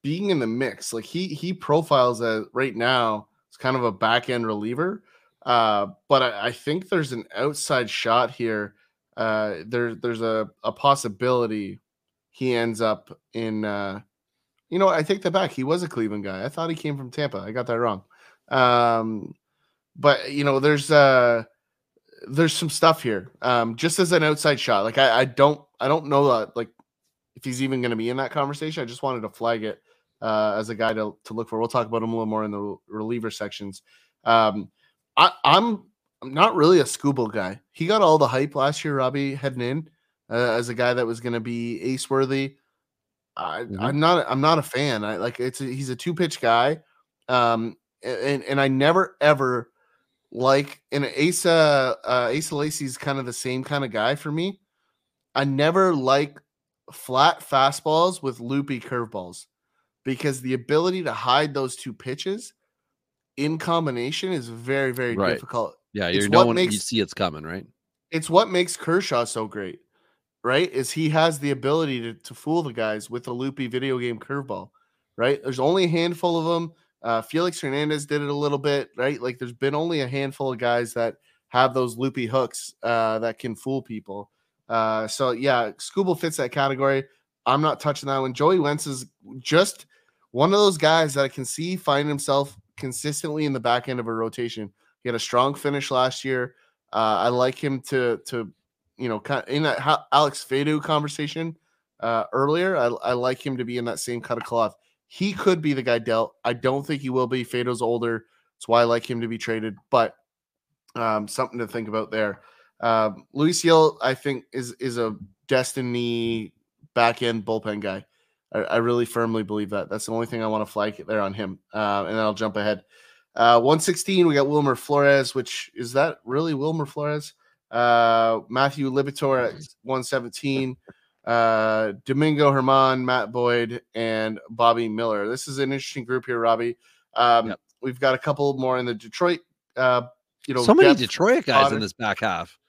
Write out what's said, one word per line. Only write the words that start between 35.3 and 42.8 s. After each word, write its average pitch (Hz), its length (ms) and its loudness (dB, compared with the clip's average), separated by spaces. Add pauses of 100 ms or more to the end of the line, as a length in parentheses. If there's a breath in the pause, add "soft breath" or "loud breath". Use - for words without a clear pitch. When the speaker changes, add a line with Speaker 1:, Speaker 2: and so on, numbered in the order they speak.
Speaker 1:
I'm, 196 400 4 (380)
I'm 131 120 -12
not 190 220 4
really 170 240 6
a 139 40 4
Skubal 127 480 -2
guy. 101 300 -6 (100)
He 165 160 -6
got 214 140 2
all 156 160 8
the 143 100 6
hype 135 280 -2
last 143 280 0
year, 147 120 -4
Robbie, 139 400 -2
heading 135 260 -6
in, 139 280 -4 (400)
uh, 120 240 0
as 117 160 -2
a 123 40 -6
guy 123 200 2
that 123 120 0
was 117 140 -6
gonna 117 200 -4
be 117 420 -6
ace 127 280 -4
worthy. 135 460 0 (840)